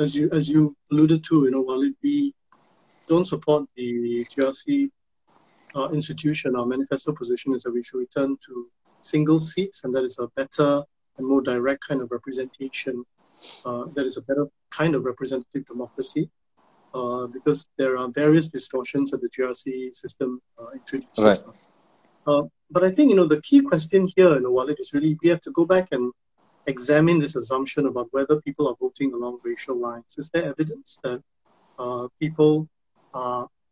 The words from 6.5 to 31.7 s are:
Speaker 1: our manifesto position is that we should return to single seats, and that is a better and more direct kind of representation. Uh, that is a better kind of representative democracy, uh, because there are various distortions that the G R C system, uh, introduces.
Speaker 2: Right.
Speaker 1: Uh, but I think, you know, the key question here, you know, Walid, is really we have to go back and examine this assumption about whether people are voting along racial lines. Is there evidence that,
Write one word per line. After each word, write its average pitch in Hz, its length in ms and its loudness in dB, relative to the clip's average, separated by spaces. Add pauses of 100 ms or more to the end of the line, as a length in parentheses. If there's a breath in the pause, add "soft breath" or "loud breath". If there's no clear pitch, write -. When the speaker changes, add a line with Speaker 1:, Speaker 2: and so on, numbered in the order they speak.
Speaker 1:
our 120 100 -2
manifesto 135 460 -4
position 123 420 -4
is 123 80 -6
that 123 100 -8
we 120 120 -4
should - 140 -10
return 135 380 -4 (100)
to 123 200 -12 (360)
single 156 380 2
seats, - 440 -4
and 127 100 -4
that 131 100 0
is 123 140 -6
a 120 100 -6
better 143 540 0 (360)
and 131 80 -6
more 135 160 4
direct 127 440 -2
kind 135 140 -4
of 117 100 -8
representation. 131 920 -8 (600 loud breath)
Uh, 123 300 -8
that 139 100 -2
is 127 140 -6
a 117 40 -14
better 143 240 -2 (220)
kind 165 260 0
of 175 80 0
representative 127 600 -6
democracy, 127 640 -6 (640)
uh, 123 340 -6
because 135 420 -2 (100)
there 131 180 0
are 127 120 -4
various 156 400 4
distortions 135 640 -4
that 123 120 -6
the 120 80 -4
G 131 120 -4
R 127 120 -4
C 127 380 -8
system, 127 500 -8 (160)
uh, 117 160 -18
introduces. - 500 -4
Speaker 2:
Right. 101 180 6 (840)
Speaker 1:
Uh, 147 160 2 (280)
but 180 140 2
I 190 60 4
think, 294 180 6
you 202 80 8
know, 180 80 8
the 151 160 2
key 277 220 6
question 185 520 2
here, 180 200 8
you 131 60 2
know, 123 100 0
Walid, 127 280 0
is - 140 -8
really 151 300 2
we 170 80 6
have 165 100 2
to 143 120 -12
go 170 120 2
back 185 260 2
and 123 220 -2 (540)
examine 151 520 4
this 143 160 0
assumption 131 520 -2
about 123 240 -4
whether 139 320 0
people 143 260 -2
are 120 100 -4
voting 131 360 -4
along 123 280 -8
racial 120 340 -6
lines. 120 420 -8
Is 151 100 -10
there 165 160 -2
evidence 156 580 -6
that, 185 200 -6 (560)